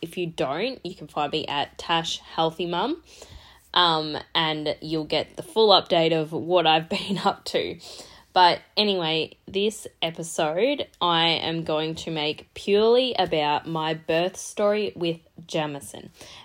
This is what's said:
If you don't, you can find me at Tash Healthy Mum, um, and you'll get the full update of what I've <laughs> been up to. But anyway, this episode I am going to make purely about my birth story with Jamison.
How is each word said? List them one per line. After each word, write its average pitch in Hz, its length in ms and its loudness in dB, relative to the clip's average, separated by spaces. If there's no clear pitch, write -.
If 170 160 -10
you 175 80 -4
don't, 170 580 -4
you 180 100 -10
can 156 120 -16
find 147 260 -4
me 156 140 -4
at - 320 -6
Tash 165 400 -2
Healthy 165 480 -2
Mum, 190 360 -4
um, 156 440 2
and 156 460 0
you'll 156 240 -4
get - 320 -4
the - 60 -10
full 220 280 4
update 165 420 4
of 160 200 0
what 165 340 2
I've 165 220 4
<laughs> - 0 -
been 185 300 -4
up - 280 -2
to. 143 320 -4
But 175 280 6
anyway, 175 600 0
this 202 400 -2
episode 170 840 -2
I 170 260 2
am 165 380 0
going 160 320 -2
to - 160 -8
make 151 420 -6
purely 226 640 4
about 156 480 0
my 160 280 -2
birth 170 420 -2
story 208 580 -2
with 165 240 -4
Jamison. 151 600 -6